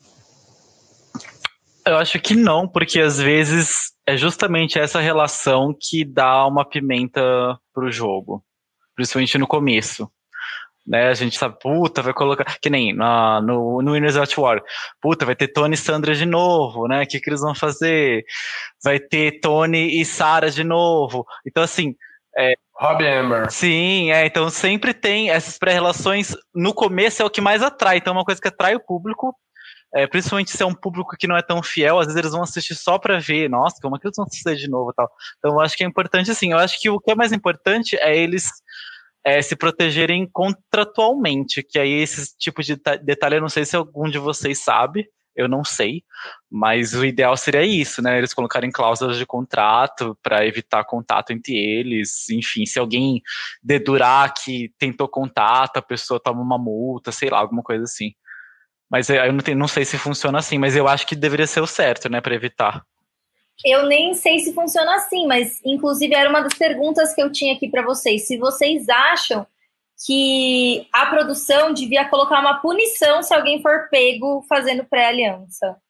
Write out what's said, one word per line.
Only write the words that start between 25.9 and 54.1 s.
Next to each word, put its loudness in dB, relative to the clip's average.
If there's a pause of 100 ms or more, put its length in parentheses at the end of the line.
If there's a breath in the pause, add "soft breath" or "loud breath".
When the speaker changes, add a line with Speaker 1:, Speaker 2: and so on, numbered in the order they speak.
Speaker 1:
no 0
começo 0
é 4
o 0
que -4
mais 2
atrai, 2
então -2
é -2
uma -2
coisa -4
que -2
atrai 0
o -6
público, -6 (600 loud breath)
é, 2
principalmente -2
se -4
é 2
um -2
público -8
que -4
não 2
é 2
tão -2
fiel, 2
às 4
vezes -2
eles -2
vão -4
assistir -8
só 0
pra 0
ver, 0
nossa, 0
como -6
é -10
que -10
eles -6
vão -4
se -14
ver 0
de -8
novo -2
e -14
tal. 0 (300 loud breath)
Então 0
eu 2
acho 2
que -2
é 0
importante, 0
assim, -2
eu 4
acho 2
que 0
o -2
que 0
é 4
mais 2
importante 0
é 2
eles, 0 (760 loud breath)
é, 4
se -4
protegerem 0
contratualmente, 0
que -4
aí 2 (100)
esse -8
tipo -6
de -4
ta-, -4
detalhe -2
eu 2
não -4
sei -2
se -6
algum -4
de -4
vocês -4
sabe, 0 (260)
eu -2
não -2
sei, -4 (480 loud breath)
mas 0
o 0
ideal 2
seria 0
isso, 0
né, 2
eles -2
colocarem -2
cláusulas 0
de -4
contrato 0
pra 2
evitar -2
contato -2
entre -6
eles, -2
enfim, -4
se -4
alguém 0 (400 loud breath)
dedurar 4